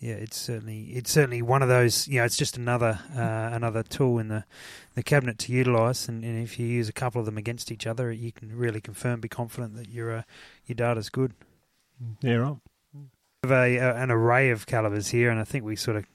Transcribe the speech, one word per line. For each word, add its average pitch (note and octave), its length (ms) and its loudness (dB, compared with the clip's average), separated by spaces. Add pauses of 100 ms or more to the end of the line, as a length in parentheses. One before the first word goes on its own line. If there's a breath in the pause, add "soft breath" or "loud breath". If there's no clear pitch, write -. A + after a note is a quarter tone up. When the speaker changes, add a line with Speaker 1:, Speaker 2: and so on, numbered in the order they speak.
Speaker 1:
yeah, A#2 140 -6
it's G#2 240 -10
certainly, A2 460 -8 (100)
it's B2 160 -4
certainly B2 320 4
one B2+ 180 4
of B2+ 80 4
those. B2 400 4
You A#2+ 120 2
know, A#2 40 4
it's - 140 0
just - 180 -2
another, A#2+ 420 0 (160)
uh, A2+ 400 -2
another A2+ 280 -2
tool B2 360 2
in A2 100 -2
the, G#2+ 160 -4 (500 loud breath)
the A#2+ 80 -2
cabinet B2 380 2
to A#2+ 120 -6
utilise. B2 560 2
And, A2+ 160 -8
and A#2 180 -4
if A2+ 160 -10
you A#2+ 60 -2
use A#2 240 0
a A2 60 -8
couple B2 260 -2
of G#2+ 60 -2
them G#2+ 100 -6
against A#2 340 -6
each A2+ 160 -8
other, A#2 240 -4
you A#2 220 -8
can A2 240 -16
really A#2 240 -2
confirm, A#2 400 -4
be A2+ 80 -6
confident A#2 480 -8
that A2+ 140 -16
your, A#2 260 -6
uh, A2+ 60 -6 (420 soft breath)
your A#2+ 120 -8
data's A#2 340 0
good. C3 240 0 (880)
Speaker 2:
Yeah, A#2+ 140 4
right. C3+ 200 0 (880)
Speaker 1:
We B2+ 60 2
have C3 60 6
a, B2 200 6
a, B2 180 2
an B2+ 160 0
array A#2+ 400 6
of A2 160 -2
calibers G#2+ 440 0
here, A#2+ 200 4
and A2+ 80 2
I G#2+ 60 -2
think B2+ 200 -6
we G#2+ 120 -6
sort A2 200 -2
of G2+ 80 -4 (100)